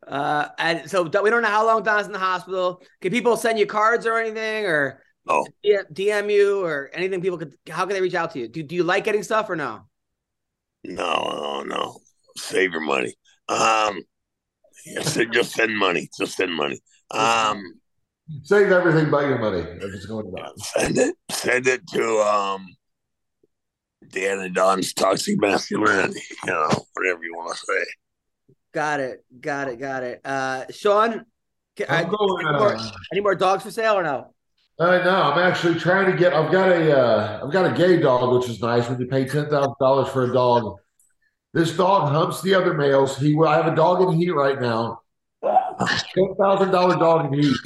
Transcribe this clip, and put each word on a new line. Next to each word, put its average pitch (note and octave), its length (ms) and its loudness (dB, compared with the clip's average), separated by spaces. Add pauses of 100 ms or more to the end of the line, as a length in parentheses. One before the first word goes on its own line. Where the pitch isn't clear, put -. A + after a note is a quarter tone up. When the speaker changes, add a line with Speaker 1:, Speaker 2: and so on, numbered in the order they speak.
Speaker 1:
Uh, D3 400 -2 (100)
and E3 320 -2
so F#3+ 160 0
Don, G3 160 0
we G3+ 80 4
don't A#3 120 2
know A3+ 80 2
how G#3+ 160 2
long A3+ 180 2
Don's G#3 240 0
in F#3+ 60 -12
the G3+ 60 -8
hospital. F#3 640 -2 (200)
Can F#3 100 -2
people A3+ 240 2
send A3 240 -2
you G3+ 60 4
cards G#3+ 420 0
or A3+ 100 0
anything, A3 480 -4
or D3 380 -2 (220)
Speaker 2:
No. - 200 0 (160)
Speaker 1:
D-, G#3 160 4 (140)
D G3 200 -2
M G#3 180 -2
you G3+ 340 4
or C#3+ 300 -4
anything? F#3 280 -4
People F3 160 -2
could, D#3 160 -12 (160)
how E3 160 -4
can F3 80 -10
they G3 80 -2
reach F3+ 140 -2
out E3+ 160 -4
to C#3+ 80 -10
you? A#2 80 -8
Do, C3 160 -10
do D3 100 -14
you F3 100 0
like F#3+ 200 0
getting G#3+ 180 0
stuff G#3+ 280 -2
or F3 80 -4
no? A#2+ 240 -8 (1040)
Speaker 2:
No, F2 380 -2
no, D2 400 -6
no. D2+ 340 -6 (400)
Save F#2+ 340 -2
your E2 100 -6
money. C2+ 320 -2 (360)
Um, A2 520 0 (840)
yeah, - 160 -10
so - 240 -2
just A#2+ 260 -2
send A2+ 260 -2
money. F2+ 400 0
Just F#2+ 200 -6
send F#2 160 -2
money. D2 260 -4 (320)
Um, A2 500 0 (840)
Speaker 3:
Save G3 280 4
everything D#3+ 400 4
but C#3+ 160 0
your B2+ 120 0
money G2+ 200 -2
if D#2+ 340 -10
it's F#2+ 120 -12
going G#2+ 200 -10
to F2+ 60 -14 (100)
Don. D2+ 160 -16
Speaker 2:
Send - 400 -2
it. D4+ 180 2 (160)
Send B2 360 -2
it B2+ 220 0
to, B2 160 -2 (140)
um, G2+ 460 0 (1400)
Dan G2 320 -4
and F#2 160 -8
Don's F#2 380 0
Toxic G3 480 0
Masculinity. G#2 800 0 (240)
You G2 60 -2
know, D#2+ 180 0 (240)
whatever F2+ 300 -4
you E2+ 120 -12
wanna E2+ 200 -10
say. F#2 280 -4 (880)
Speaker 1:
Got D3+ 280 -4
it. B2 260 -10 (160)
Got C#3 260 -6
it. A#2+ 120 -10
Got C3 240 -8
it. B2 200 -10
Uh, C3 460 -6
Sean, G#3 560 0 (500)
ca-, G3+ 140 -6
Speaker 3:
I'm E3+ 160 0
Speaker 1:
uh, F#3 40 -8
Speaker 3:
going, F#3 380 0
Speaker 1:
any D3 120 0
more, G#3 160 4
Speaker 3:
uh, - 160 -10 (200)
Speaker 1:
any F#3 100 -2
more G3+ 120 2
dogs F#3 300 0
for G#3+ 80 -12
sale A3 260 0
or F3+ 60 0
no? C#3+ 300 -6 (460)
Speaker 3:
Uh, F3 240 4
no, F3+ 200 2
I'm D3+ 160 2
actually E3+ 400 2
trying F#3+ 320 2
to D#3+ 40 0
get, E3+ 180 4
I've D#3 180 2
got F#3+ 180 4
a, E3 280 4
uh, A2 460 2
I've C3+ 80 -8
got F#3 140 2
a C3 100 0
gay E3+ 240 6
dog, B2 400 4
which B2 80 -4
is A#2 140 -8
nice A#2+ 260 0
when B2+ 120 -4
you B2 80 -4
pay C3+ 200 0
ten D3 220 -2
thousand C#3 300 0
dollars C3+ 300 4
for B2+ 160 0
a A#2+ 80 -2
dog. A#2+ 420 2 (760)
This D#3+ 240 0
dog F#3 360 2
humps E3 320 -2
the F#3+ 100 2
other F3 220 2
males. C#3 420 2
He D3 160 2
will, D#3 140 4
I D3+ 100 4
have E3 80 2
a E3 100 0
dog F3 320 4
in E3 120 0
heat F3 100 0
right C#3 320 0
now. A#2 380 -2 (440)
Ten - 960 0
thousand G3 320 4
dollar F3+ 240 4
dog D#3+ 380 2
in C#3+ 80 0
heat. C3+ 240 2